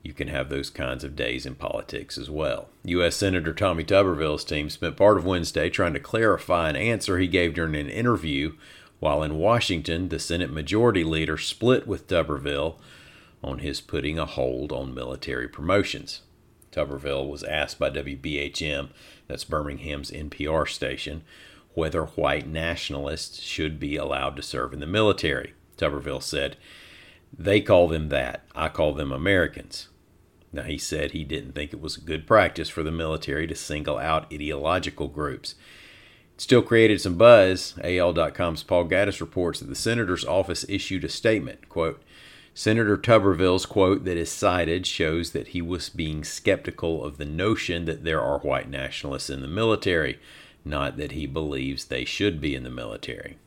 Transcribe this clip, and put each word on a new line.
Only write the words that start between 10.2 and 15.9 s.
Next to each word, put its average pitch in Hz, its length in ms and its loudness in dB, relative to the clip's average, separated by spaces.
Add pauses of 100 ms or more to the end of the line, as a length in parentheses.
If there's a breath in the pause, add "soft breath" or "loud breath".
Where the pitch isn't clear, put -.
Majority 92 500 2
Leader 78 360 0
split - 480 2
with - 200 -6
Tuberville 73 720 0 (640 loud breath)
on 67 180 -8
his 71 200 -6
putting 78 380 -4
a 76 80 -2
hold 64 440 -4
on 65 240 -6
military 64 540 -6
promotions. - 720 -2 (520)